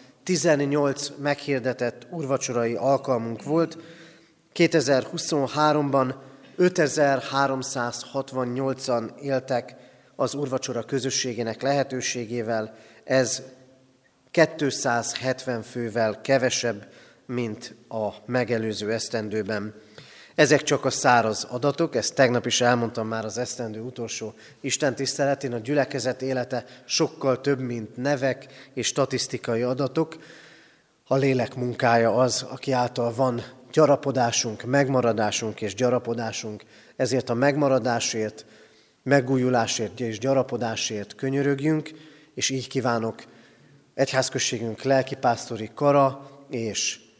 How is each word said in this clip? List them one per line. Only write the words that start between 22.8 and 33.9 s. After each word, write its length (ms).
már 160
az 140
esztendő 420
utolsó 540
istentiszteletén. 920
A 60
gyülekezet 640
élete 420
sokkal 560
több, 200
mint 360
nevek 500
és 120
statisztikai 760
adatok. 540
A 100
lélek 380
munkája 600
az, 340
aki 220
által 420
van 300
gyarapodásunk, 920